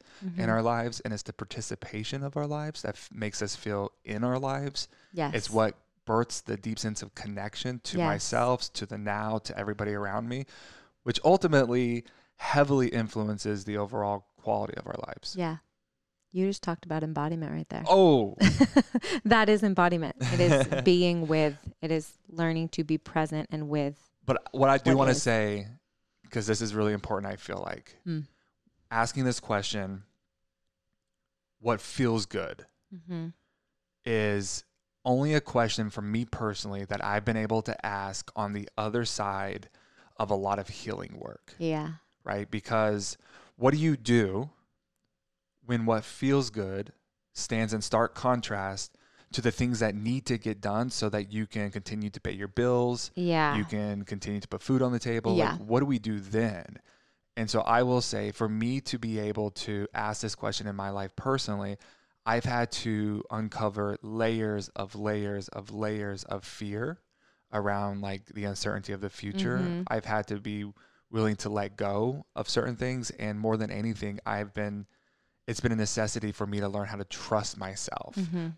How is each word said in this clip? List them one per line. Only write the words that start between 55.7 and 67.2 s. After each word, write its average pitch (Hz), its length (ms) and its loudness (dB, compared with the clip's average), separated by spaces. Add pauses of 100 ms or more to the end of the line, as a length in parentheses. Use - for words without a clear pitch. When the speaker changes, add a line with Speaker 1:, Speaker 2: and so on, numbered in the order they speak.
Speaker 1:
do 139 60 4
we 135 140 2
do 107 180 -2
then? 101 600 -2 (580)
And 113 140 -2
so 113 100 2
I 117 220 4
will 123 180 4
say, 104 320 -4
for 113 160 -2
me 113 340 -2
to - 160 -6
be 113 200 -4
able 104 340 -2
to 104 420 -6
ask 107 280 -4
this 110 120 -4
question 104 320 -4
in 101 80 -6
my 98 160 -6
life 98 260 -6
personally, 101 600 -2 (500)
I've 117 180 2
had 120 280 0
to 107 580 -2
uncover 104 720 -2
layers 110 680 -2
of 98 240 -8
layers 104 540 -4
of 101 240 -12
layers 104 520 -4
of 98 200 -8
fear 107 560 -8 (500)